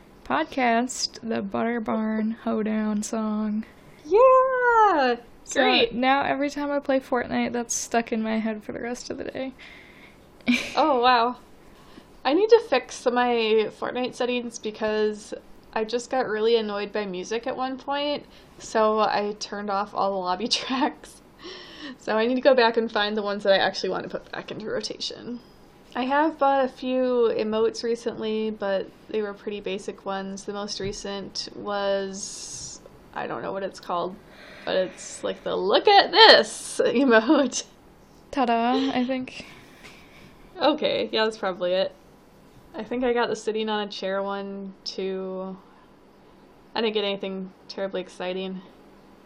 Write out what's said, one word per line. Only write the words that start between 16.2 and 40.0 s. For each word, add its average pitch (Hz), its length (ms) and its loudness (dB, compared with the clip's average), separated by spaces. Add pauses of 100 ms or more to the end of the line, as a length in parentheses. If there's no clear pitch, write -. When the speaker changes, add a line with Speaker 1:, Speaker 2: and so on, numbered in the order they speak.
Speaker 2:
really 214 300 2
annoyed 208 360 -2
by 214 140 -2
music 185 400 -6
at 262 100 -4
one 262 220 -6
point, 285 460 -4 (340)
so 220 420 2
I 208 400 0
turned 208 300 -10
off 202 240 -2
all 196 180 0
the 196 60 -2
lobby 185 300 -2
<laughs> - 0 -
tracks. - 720 -4 (760)
So 233 180 -4
I 220 100 2
need 254 80 0
to 254 60 0
go 269 140 8
back 233 220 4
and 226 140 0
find 208 260 -2
the 208 60 -2
ones 202 220 -4
that 196 80 6
I 190 60 6
actually 190 320 0
want 180 140 -4
to - 40 -10
put - 240 -12
back - 180 -10
into 214 160 -10
rotation. - 720 -8 (540)
I 254 100 -2
have 302 340 2
bought 277 260 4
a 254 40 0
few 254 680 0
emotes 220 460 0
recently, 220 680 -4
but 196 380 -4 (200)
they 214 140 -4
were 202 120 -6
pretty 208 260 -10
basic 196 460 -8
ones. 196 380 -8
The 202 100 -8
most 202 260 -8
recent 196 720 -8
was, 196 1300 -4 (340)
I - 120 -6
don't 127 160 -8
know 196 100 -6
what 196 100 -6
it's - 180 -8
called, 180 360 -4 (480)
but - 120 0
it's, - 480 -4
like, 190 200 -6
the 180 120 -2
"Look 190 320 2
at 403 240 8
this" 339 720 8
<laughs> - 20 4
emote. 247 800 4 (680)
Speaker 1:
Ta-da, 247 640 0
I 247 120 0
think. 254 400 -8 (1120)